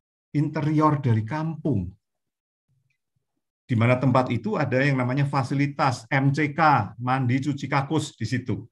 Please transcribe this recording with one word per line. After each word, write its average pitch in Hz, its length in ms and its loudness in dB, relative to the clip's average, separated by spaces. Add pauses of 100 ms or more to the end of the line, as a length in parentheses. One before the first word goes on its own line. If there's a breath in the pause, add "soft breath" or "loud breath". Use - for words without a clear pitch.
(340)
interior 151 640 2
dari 113 240 2
kampung. 151 640 -4 (1800)
Di - 80 -4
mana 117 240 4
tempat 131 320 2
itu 160 240 -4
ada 127 240 0
yang 135 240 0
namanya 127 240 -2
fasilitas 143 880 -2
M 139 160 2
C 147 240 0
K, 139 480 2
mandi 127 400 0
cuci 143 240 -4
kakus 147 480 -2
di - 160 -6
situ. 110 320 -4 (100)